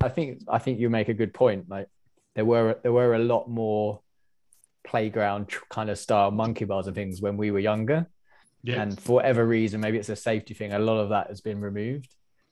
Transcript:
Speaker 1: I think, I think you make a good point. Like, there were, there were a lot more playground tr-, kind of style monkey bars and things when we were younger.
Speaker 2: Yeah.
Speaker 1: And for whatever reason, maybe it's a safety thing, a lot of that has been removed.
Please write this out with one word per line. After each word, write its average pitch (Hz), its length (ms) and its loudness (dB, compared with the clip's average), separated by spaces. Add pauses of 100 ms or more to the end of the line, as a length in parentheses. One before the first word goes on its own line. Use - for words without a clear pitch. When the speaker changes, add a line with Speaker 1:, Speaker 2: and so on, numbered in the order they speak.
Speaker 1:
I 127 60 2
think, 131 400 -6
I 113 120 0
think 120 200 -2
you 117 100 2
make 113 200 0
a 113 40 0
good 104 200 -2
point. 98 360 2
Like, 98 180 -10 (460)
there 110 120 0
were, 113 360 4
there 120 120 2
were 120 200 6
a 113 60 2
lot 120 300 2
more 107 500 -2 (840)
playground 104 640 -2
tr-, - 200 -10
kind 110 200 -6
of 101 100 -4
style 101 320 4
monkey 110 320 -2
bars 98 240 -2
and 92 80 -6
things 95 260 -6
when 101 160 -2
we 107 140 0
were 101 80 0
younger. 110 480 0 (560)
Speaker 2:
Yeah. 117 180 -2
Speaker 1:
And 104 180 -4
for - 140 0
whatever 120 320 4
reason, 110 360 2
maybe 110 160 0
it's 104 100 -6
a 107 80 -4
safety 110 380 -4
thing, 104 180 -8
a 101 80 0
lot 110 200 2
of 101 100 0
that 101 180 0
has 101 140 -14
been 104 180 -6
removed. 104 560 -6 (360)